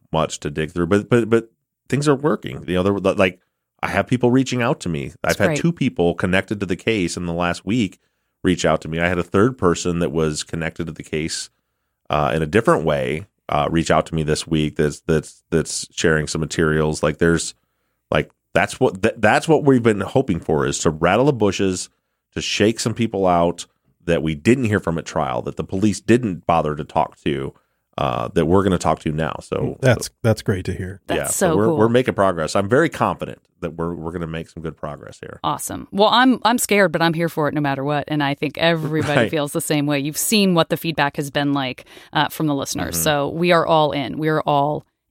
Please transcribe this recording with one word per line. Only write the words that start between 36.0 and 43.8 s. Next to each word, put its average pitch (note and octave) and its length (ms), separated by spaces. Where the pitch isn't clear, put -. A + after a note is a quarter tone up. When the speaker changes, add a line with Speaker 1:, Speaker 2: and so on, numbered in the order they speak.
Speaker 2:
I'm, B3 340
I'm A#3+ 140
scared, G3+ 340
but D#3+ 80
I'm E3 140
here E3 160
for D3+ 180
it - 60
no D3+ 80
matter C#3 220
what. D3 240
And D3+ 140
I C#3+ 120
think C#3+ 240
everybody D#3 640
Speaker 1:
Right. G#2 80
Speaker 2:
feels D3 240
the E3 80
same D3 240
way. D3 120
You've D3 200
seen G3 360
what D#3+ 140
the E3 80
feedback D3+ 400
has C#3+ 140
been C#3+ 240
like, C3 320
uh, D3+ 160
from D#3+ 200
the D3 60
listeners. - 420
Speaker 1:
Mm-hmm. E3 80
Speaker 2:
So C#3+ 260
we F3 220
are E3 140
all D#3 260